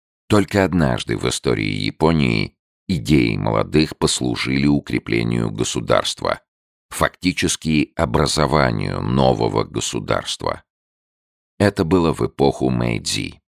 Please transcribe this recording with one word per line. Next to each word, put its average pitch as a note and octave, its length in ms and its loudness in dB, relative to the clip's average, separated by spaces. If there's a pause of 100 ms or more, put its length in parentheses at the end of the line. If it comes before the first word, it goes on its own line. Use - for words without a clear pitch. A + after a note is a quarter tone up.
(280)
Только G2+ 360 2
однажды C#2 540 0
в G1+ 100 -4
истории G#1+ 440 -2
Японии A1+ 840 0 (300)
идеи B1 480 2
молодых G#1+ 640 0
послужили C2 720 -2
укреплению A#1 840 0
государства, G#1 880 -2 (480)
фактически - 1080 -2
образованию C2 1080 0
нового A1+ 640 0
государства. G1+ 960 -6 (960)
Это G2 240 2
было E2 300 4
в A#1 120 -2
эпоху C2 440 0
Мэйдзи. G#1+ 720 -4 (140)